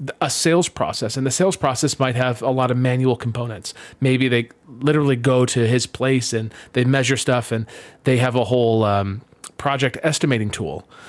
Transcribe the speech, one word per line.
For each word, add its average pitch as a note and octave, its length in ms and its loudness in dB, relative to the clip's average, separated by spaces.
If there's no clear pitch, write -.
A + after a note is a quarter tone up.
a D3 100 0
sales E3+ 380 2
process, - 500 -4
and C3+ 80 -2
the C3 60 0
sales F#3 240 2
process C3+ 440 0
might B2+ 160 2
have B2 260 0
a A#2+ 80 0
lot B2+ 200 0
of B2 80 2
manual B2+ 380 2
components. A#2 580 -8
Maybe C3 280 2
they A#2+ 220 0
literally C#3 480 2
go B2+ 300 4
to A#2 220 0
his B2 180 0
place C3 480 -2
and A2 200 -6
they B2 100 2
measure C3 320 2
stuff, B2 360 -2
and A2 140 -2
they C3 140 2
have B2 180 0
a B2 100 2
whole, A2+ 380 2
um, G2+ 380 0
project C3+ 460 -2
estimating C3+ 460 0
tool D#2+ 380 -8